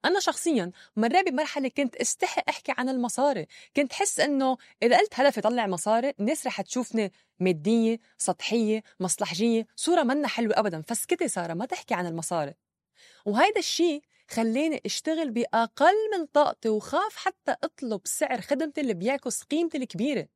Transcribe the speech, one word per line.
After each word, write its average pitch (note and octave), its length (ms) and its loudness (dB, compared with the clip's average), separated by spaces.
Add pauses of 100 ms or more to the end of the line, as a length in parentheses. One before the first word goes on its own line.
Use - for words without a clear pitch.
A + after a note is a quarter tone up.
أنا F#4 160 2
شخصيًا C4 500 0 (260)
مرة A#3 260 4
بمرحلة C#4+ 460 -2
كنت C#4 280 -2
استحي - 520 -2
أحكي - 300 -6
عن B3+ 100 -2
المصاري، B3+ 580 0 (300)
كنت C#4 160 2
حس - 280 -2
إنه C4+ 360 2 (260)
إذا B3 160 6
قلت G4+ 220 0
هدفي C4+ 200 4
طلع A3+ 260 2
مصاري، A3+ 540 0
الناس C4 260 0
رح G#3+ 140 -4
تشوفني A3+ 520 -2 (280)
مادية، A3 580 2 (200)
سطحية، A3 640 0 (180)
مصلحجية، G#3+ 680 0 (100)
صورة E4 260 2
منا C4+ 260 0
حلوة A3 300 0
أبدًا. E3+ 240 -2
فسكتي C#4 460 -2
سارة، E3+ 260 -4
ما G3+ 120 -4
تحكي - 280 -6
عن F3 120 -2
المصاري. E3 480 -4 (720)
وهيدا D#4 320 4
الشي E4 420 0 (300)
خلاني B3 560 0
اشتغل D#4 440 -2
بأقل A#3 640 2 (240)
من D#4 80 -4
طاقتي، - 420 0
وخاف C#4+ 480 -2
حتى - 480 -4
اطلب A3+ 400 -6
سعر B3+ 360 -4
خدمتي C#4+ 400 -2
اللي B3 140 0
بيعكس A#3 480 -4
قيمتي D#4+ 360 -2
الكبيرة. A#3 580 -4